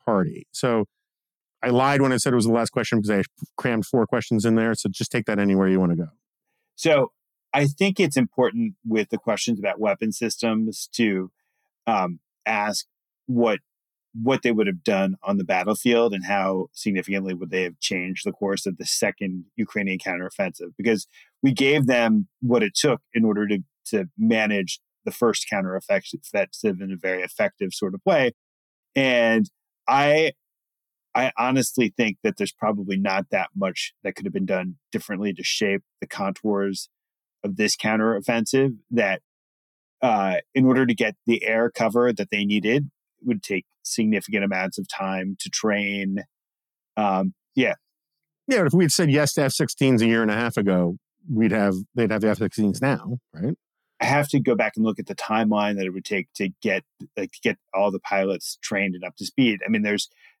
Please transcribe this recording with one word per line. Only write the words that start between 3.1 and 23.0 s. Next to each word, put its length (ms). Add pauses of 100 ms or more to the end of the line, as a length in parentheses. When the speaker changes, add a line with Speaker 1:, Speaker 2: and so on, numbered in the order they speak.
Speaker 1:
I 120 (360)
crammed 260
four 220
questions 400
in 80
there. 200
So 140
just 240
take 140
that 120
anywhere 300
you 100
wanna 180
go. 120 (680)
Speaker 2:
So 380 (400)
I 140
think 340
it's 160
important 600 (100)
with 240
the 80
questions 400
about 200
weapon 320
systems 840
to, 360 (560)
um, 340 (260)
ask 400 (420)
what, 320 (600)
what 220
they 80
would 160
have 160
done 400
on 140
the 80
battlefield 680
and 120
how 480
significantly 600
would 160
they 120
have 160
changed 480
the 60
course 340
of 120
the 80
second 580 (100)
Ukrainian 440
counteroffensive, 800
because 300 (360)
we 100
gave 340
them 400 (140)
what 240
it 100
took 260 (140)